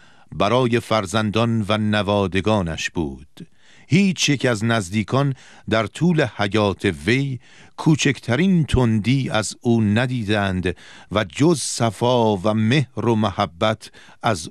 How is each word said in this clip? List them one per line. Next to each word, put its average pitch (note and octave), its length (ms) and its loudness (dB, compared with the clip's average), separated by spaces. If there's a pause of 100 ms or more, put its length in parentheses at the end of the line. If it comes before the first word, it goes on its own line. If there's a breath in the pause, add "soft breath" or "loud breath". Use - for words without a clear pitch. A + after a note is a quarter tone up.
(360 soft breath)
برای A#2 440 2
فرزندان A2 880 0
و A2 80 2
نوادگانش G2+ 1120 0
بود. C#2+ 580 -8 (400 soft breath)
هیچ F#3+ 420 2
یک C#3+ 160 0
از A#2 200 0
نزدیکان A2+ 680 0 (360 loud breath)
در G#2+ 180 2
طول D#3+ 380 0 (120)
حیات G2+ 480 0
وی A#2 540 -2 (380 loud breath)
کوچکترین D#3 880 2
تندی A#2+ 640 2
از - 320 -4
او A#2 200 2
ندیدند G#2 960 0 (360 loud breath)
و G#2 120 0
جز C#3 360 2
صفا A#2 760 0
و G2+ 180 0
مهر A2 520 0
و A#2 100 2
محبت G#2 760 -2 (320 loud breath)
از F2 280 -2